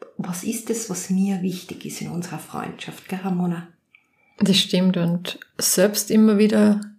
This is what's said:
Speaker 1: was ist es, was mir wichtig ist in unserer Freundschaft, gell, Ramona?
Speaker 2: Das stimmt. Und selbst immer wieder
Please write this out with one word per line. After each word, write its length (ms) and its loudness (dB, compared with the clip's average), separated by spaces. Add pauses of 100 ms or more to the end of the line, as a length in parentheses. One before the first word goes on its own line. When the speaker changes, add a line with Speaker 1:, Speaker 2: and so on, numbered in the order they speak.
(160)
Speaker 1:
was 260 -8
ist 260 -6
es, 220 -4
was 200 -8
mir 320 0
wichtig 440 -8
ist 160 -10
in 80 -8
unserer 280 -8
Freundschaft, 720 -12
gell, 140 -6
Ramona? 460 -2 (720)
Speaker 2:
Das 180 4
stimmt. 380 2
Und 420 -2 (200)
selbst 520 2
immer 260 6
wieder 440 4 (180)